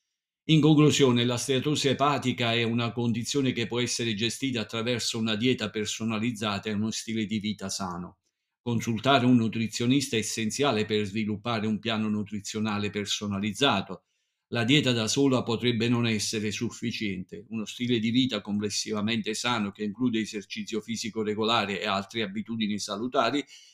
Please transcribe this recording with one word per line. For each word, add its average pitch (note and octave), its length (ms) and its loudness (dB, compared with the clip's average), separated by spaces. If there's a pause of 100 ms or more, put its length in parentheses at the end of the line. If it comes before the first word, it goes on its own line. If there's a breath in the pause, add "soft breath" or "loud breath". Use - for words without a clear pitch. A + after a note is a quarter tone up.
(440)
In D#3 180 6
conclusione, C#3+ 640 6
la B2 100 0
steatosi C3+ 520 0
epatica B2 680 2
è A#2 80 2
una A#2 300 0
condizione A#2+ 600 0
che A#2 140 -2
può A#2 140 -2
essere A#2 340 -2
gestita A#2 480 -2
attraverso A#2 560 -2
una A2 160 0
dieta A2+ 340 2
personalizzata G#2+ 1000 -2
e - 20 -2
uno G#2+ 180 -2
stile A2 360 -4
di G#2+ 120 -2
vita G2 300 -6
sano. F2+ 520 -8 (400)
Consultare A#2+ 640 2
un B2+ 120 8
nutrizionista A#2 800 0
è - 20 4
essenziale A2 680 0
per G#2+ 220 0
sviluppare G#2+ 600 -2
un G#2+ 120 0
piano A2 320 -2
nutrizionale G#2 800 -2
personalizzato. G2+ 1120 -2 (460)
La A#2 140 -2
dieta B2+ 300 4
da A2+ 160 0
sola C3 340 4
potrebbe A#2 460 0
non A#2+ 180 2
essere G#2+ 440 -2
sufficiente. G2+ 1000 -6
Uno A2 160 -6
stile A#2+ 340 -2
di A2+ 120 -2
vita A#2+ 320 0
complessivamente G#2 920 -2
sano A2 400 -2
che G#2 120 -6
include A2 360 0
esercizio G#2+ 640 -6
fisico A2+ 400 -6
regolare G#2 580 0
e G2 60 -4
altre G2+ 340 -2
abitudini G#2+ 580 -4
salutari B2 640 -2 (320 loud breath)